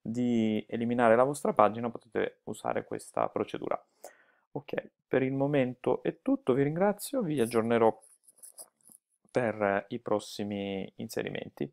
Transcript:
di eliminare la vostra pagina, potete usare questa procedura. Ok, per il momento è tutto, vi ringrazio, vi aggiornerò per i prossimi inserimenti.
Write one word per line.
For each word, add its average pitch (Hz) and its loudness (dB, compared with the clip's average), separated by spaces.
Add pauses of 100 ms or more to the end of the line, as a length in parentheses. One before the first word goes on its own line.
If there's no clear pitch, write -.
di 113 0
eliminare 117 2
la 123 6
vostra 147 0
pagina, 113 4
potete - -4
usare 113 -4
questa - -4
procedura. - -4 (680)
Ok, - -8 (180)
per 127 2
il 131 -2
momento 135 0
è - -4
tutto, 269 0
vi 135 4
ringrazio, 196 0
vi 151 -2
aggiornerò 113 4 (1300)
per 104 0
i 123 -8
prossimi 101 -6
inserimenti. - -8